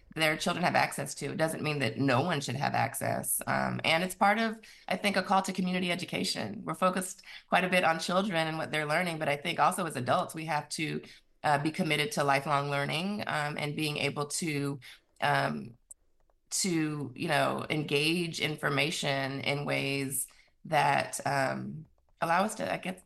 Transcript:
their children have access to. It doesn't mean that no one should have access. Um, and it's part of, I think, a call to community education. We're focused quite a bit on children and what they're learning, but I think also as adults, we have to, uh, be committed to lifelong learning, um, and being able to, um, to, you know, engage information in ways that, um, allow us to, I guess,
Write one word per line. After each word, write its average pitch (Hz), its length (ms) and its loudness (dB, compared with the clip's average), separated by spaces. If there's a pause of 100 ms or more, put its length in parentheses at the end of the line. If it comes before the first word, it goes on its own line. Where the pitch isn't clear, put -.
(160)
their 156 200 2
children 170 280 0
have 160 100 2
access 139 400 0
to. 151 120 -6
It 139 100 -4
doesn't 156 260 0
mean 147 160 0
that 117 180 0
no 131 260 4
one 165 180 0
should 127 160 -2
have 131 180 0
access. 117 720 -2
Um, 131 380 0
and 160 180 4
it's 185 140 -4
part 208 220 4
of, 226 200 -2 (300)
I 185 80 0
think, 196 200 0
a 190 60 2
call 190 200 4
to 190 100 -4
community 185 400 0
education. - 720 -4
We're 160 100 -4
focused 185 480 0 (260)
quite 180 160 4
a 180 40 0
bit 180 160 4
on 165 160 4
children 175 480 2
and 160 100 -4
what 147 140 -6
they're 151 120 0
learning, 160 340 0
but 156 100 -2
I 143 80 2
think 156 240 -2
also 170 260 4
as 151 80 -4
adults, 131 400 0
we 160 120 -8
have 151 240 -2
to, 151 300 -2 (440)
uh, 147 140 4
be 151 120 0
committed 151 420 0
to 151 120 2
lifelong 143 460 2
learning, 147 580 -2
um, 151 280 -2
and 147 200 -4
being 151 220 0
able 143 280 -2
to, 143 540 -2 (400)
um, 143 500 2 (800)
to, 151 640 0
you 165 140 -4
know, 135 420 2
engage 156 720 0
information 139 1000 0
in 143 240 0
ways 139 640 -2 (380)
that, 143 640 2
um, 135 580 -2 (360)
allow 170 220 2
us 208 120 -2
to, 180 180 -4
I 170 60 -2
guess, 185 280 -8